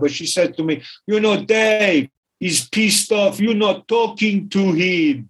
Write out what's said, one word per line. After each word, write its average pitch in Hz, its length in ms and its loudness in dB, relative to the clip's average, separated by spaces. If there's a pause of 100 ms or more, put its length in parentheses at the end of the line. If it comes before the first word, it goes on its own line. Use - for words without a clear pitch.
but 143 100 0
she 160 160 -10
said 170 300 0
to 160 60 -6
me, 156 200 -2 (240)
You 214 140 0
know, 208 220 2
Dave, 214 680 2 (320)
he's 180 280 -2
pissed - 440 0
off. 202 280 0
You're 226 140 2
not 208 340 0
talking 214 640 0
to 196 220 2
him. 160 580 0